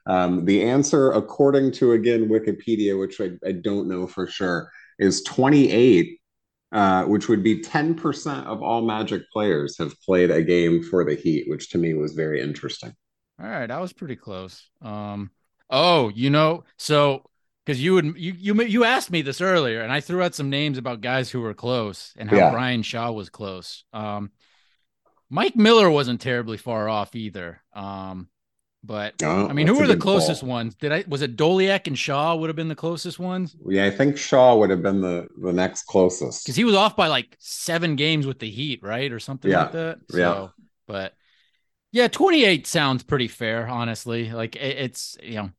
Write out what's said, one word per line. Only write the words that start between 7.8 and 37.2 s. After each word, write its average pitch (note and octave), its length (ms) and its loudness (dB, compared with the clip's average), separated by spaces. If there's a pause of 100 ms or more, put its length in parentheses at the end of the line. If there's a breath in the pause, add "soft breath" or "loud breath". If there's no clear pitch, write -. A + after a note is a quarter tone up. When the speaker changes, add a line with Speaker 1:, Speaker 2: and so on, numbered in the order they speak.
Speaker 1:
percent C#3+ 540 -6
of G#2+ 160 -8
all A#2 180 -2
Magic G#2+ 400 -2 (100)
players E2 460 0
have D2 240 -6
played F2+ 300 4
a E2 100 4
game E2+ 400 4
for F2 240 0
the D2+ 80 0
Heat, D2+ 340 -2
which D#2 220 -8
to - 80 -4
me E2 160 0
was D2+ 200 -4
very D#2 280 -4
interesting. C#2 520 -10 (460)
Speaker 2:
All - 80 -14
right, C3+ 200 -8
that C3+ 140 -8
was F3+ 120 -10
pretty C#3 220 -12
close. F#2 520 -14 (140)
Um, G#2 480 -10 (400)
oh, D3 400 4
you A#2 200 -2
know, D#3 340 2 (140)
so, D3 480 2 (400)
'cause C#3 140 -2
you F3 160 2
would, E3 220 2
you, F3+ 200 -8
you, G#3 260 0
you A#3 200 2
asked B3 260 2
me E3+ 140 0
this C3+ 180 -6
earlier, D3+ 400 2
and A2+ 100 -6
I C#3+ 100 0
threw F3+ 200 -4
out F3 140 0
some C#3 140 -4
names C#3 280 -2
about A#2+ 240 -6
guys B2+ 300 -2
who B2 100 -6
were A2 140 -6
close A#2 600 -6
and G#2+ 120 -10
how G#2 80 4
Speaker 1:
Yeah. F2 140 8
Speaker 2:
Brian B2 320 -2
Shaw A#2 280 -6
was G#2 180 -10
close. F#2+ 640 -12
Um, G#2 400 -8 (1000)
Mike G3 260 -2
Miller G#3+ 340 8
wasn't B2+ 320 2
terribly A#2+ 360 -4
far A2 300 -4
off G#2+ 280 -4
either. F#2 480 -12 (100)
Um, F#2+ 560 -12 (540)
but, G#2+ 400 -8
Speaker 1:
Oh, D#3 240 0
Speaker 2:
I C#3+ 60 -6
mean, D3+ 120 0
Speaker 1:
that's G#3+ 120 4
Speaker 2:
who - 20 2
Speaker 1:
a - 40 2
Speaker 2:
were C#4 40 4
the G#3+ 80 4
Speaker 1:
good E3 60 -2
Speaker 2:
closest D#3+ 400 0
Speaker 1:
call. C3 80 -8
Speaker 2:
ones? A#2 260 -6
Did D3 160 -6
I, F3 160 -2
was C#3+ 140 -4
it B2 160 -4
Doleac F#3+ 500 2
and C#3 100 -6
Shaw D3+ 380 -2
would D#3+ 140 -4
have D#3 60 -6
been D#3+ 120 -6
the D#3 80 -6
closest E3+ 420 -8
ones? F3+ 380 -6 (100)
Speaker 1:
Yeah, F#2+ 200 2
I G2 60 2
think C#3 260 2
Shaw B2+ 400 6
would G#2 120 6
have F2+ 140 0
been G2 180 0
the, F2 260 -4 (140)
the F#2 120 -2
next F#2 300 -2
closest. F2+ 600 0
Speaker 2:
'Cause C3 100 -8
he A3+ 100 2
was A3 100 4
off G3+ 200 2
by, F3+ 120 2
like, C3 320 -2